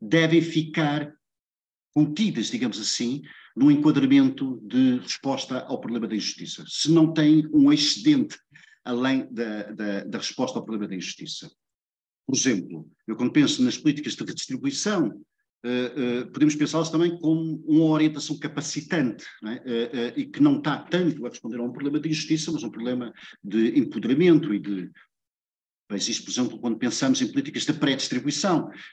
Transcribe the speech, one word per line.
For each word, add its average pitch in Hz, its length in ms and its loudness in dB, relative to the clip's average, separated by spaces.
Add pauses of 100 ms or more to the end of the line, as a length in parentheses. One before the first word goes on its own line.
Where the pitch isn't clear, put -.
devem 160 400 4
ficar 151 760 -2 (800)
contidas, 151 580 0
digamos 110 300 -4
assim, 123 400 -4 (340)
num 139 160 6
enquadramento 135 920 4
de 127 380 2
resposta 131 600 -6
ao - 180 -6
problema 113 300 -6
da 107 80 -4
injustiça, 87 500 -8
se - 240 -4
não 160 220 6
tem 151 400 6
um 143 180 8
excedente 147 680 2 (440)
além 131 480 -2
da, 110 420 -6
da, 101 320 -6
da 107 140 -8
resposta - 400 -4
ao 104 60 -8
problema 104 240 -6
da 95 80 -8
injustiça. - 540 -12 (760)
Por - 100 -2
exemplo, 87 520 -2 (200)
eu 110 80 -6
quando 123 160 -2
penso 139 280 2
nas 120 160 2
políticas 147 380 -2
de 120 100 -10
redistribuição, 135 960 -4 (440)
eh, 123 320 -4
eh, 123 300 -2
podemos 151 280 2
pensá-las 156 340 0
também 170 300 2
como 160 480 0
uma 156 200 6
orientação 156 520 0
capacitante, - 880 -4 (160)
não 107 80 -8
é? 120 160 -10
Eh, 120 260 -2
eh, 120 240 -4
e 143 100 -4
que - 140 -12
não 143 180 6
está 147 200 -2
tanto 170 480 -2
a - 20 -8
responder 117 300 -10
a 120 60 -4
um 123 80 -6
problema 143 260 -4
de 160 100 -4
injustiça, 156 440 -2
mas 113 100 -4
um 117 80 -6
problema 123 420 -6 (300)
de 110 340 2
empoderamento 143 800 4
e 98 60 -2
de, 95 300 -8 (1000)
mas 101 180 -4
isto, 113 160 -6
por - 60 -16
exemplo, 123 300 -4
quando 117 180 -2
pensamos 127 420 0
em 123 120 -2
políticas 139 320 -4
de 151 80 0
pré-distribuição, 147 1000 0 (220)